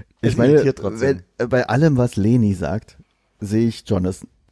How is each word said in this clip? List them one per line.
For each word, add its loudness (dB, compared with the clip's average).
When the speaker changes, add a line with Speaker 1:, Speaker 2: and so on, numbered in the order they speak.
Speaker 1:
ich 0
Speaker 2:
Es -8
Speaker 1:
meine, 4
Speaker 2:
imitiert 2
trotzdem. -4
Speaker 1:
wenn, -2
äh, -4
bei 0
allem, 2
was 0
Leni 2
sagt, -8
sehe -2
ich -8
Jonathan. -4